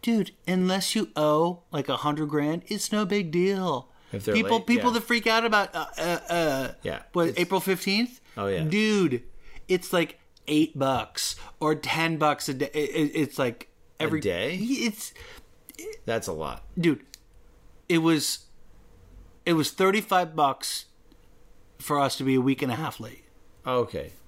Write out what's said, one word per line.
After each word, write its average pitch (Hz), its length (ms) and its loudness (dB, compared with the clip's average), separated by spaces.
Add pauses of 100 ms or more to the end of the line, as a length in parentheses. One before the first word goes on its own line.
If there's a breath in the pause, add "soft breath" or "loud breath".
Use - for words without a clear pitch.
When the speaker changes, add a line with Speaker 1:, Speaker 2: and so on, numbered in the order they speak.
Speaker 1:
dude, 226 300 2 (160)
unless 185 480 2
you 214 200 0
owe, 156 460 2 (100)
like, 143 180 -4
a 127 80 -2
hundred 147 320 -2
grand, 151 380 0
it's 208 240 -4
no 214 140 0
big 185 260 -2
deal. 180 580 0 (220 soft breath)
Speaker 2:
If 101 140 -8
they're 107 100 2
Speaker 1:
People, 220 220 4
Speaker 2:
late, - 100 -2
Speaker 1:
people 240 240 4
Speaker 2:
yeah. 226 80 0
Speaker 1:
that - 20 -4
freak 233 260 0
out 226 180 4
about, 208 300 2
uh, 156 100 -4 (120)
uh, 165 220 -2 (100)
uh, 147 420 0 (120)
Speaker 2:
Yeah. - 200 -6 (100)
Speaker 1:
what, 170 160 2
Speaker 2:
It's - 100 -4
Speaker 1:
April 180 200 2
fifteenth? 196 600 0 (180)
Speaker 2:
Oh, 101 100 -2
yeah. 98 160 0
Speaker 1:
Dude, 190 600 2 (440 soft breath)
it's, 185 260 0
like, 170 260 0 (280)
eight 151 300 2
bucks 131 580 -2 (240 loud breath)
or 156 160 2
ten 165 420 -2
bucks 147 320 2
a 143 40 -2
day. 135 200 -4
It, 147 160 0
it, 147 260 0
it's, 151 240 0
like, 123 300 -2 (300)
Speaker 2:
A 156 40 0
Speaker 1:
every 156 180 0
Speaker 2:
day? 104 380 -2
Speaker 1:
It's 233 540 -2 (920 loud breath)
Speaker 2:
That's 113 220 -2
a 90 60 -4
lot. 76 300 -8 (160)
Speaker 1:
Dude, 165 220 2 (840)
it 170 120 2
was, 160 460 2 (1000)
it 175 80 2
was 151 180 2
thirty-five 190 640 2
bucks - 500 0 (960)
for 147 200 -2
us 135 180 2
to 139 60 -4
be 131 120 4
a 127 60 6
week 131 220 2
and 127 80 -2
a 113 40 -2
half 110 240 -6
late. 110 220 -16 (460)
Speaker 2:
Okay. 117 440 -2 (160)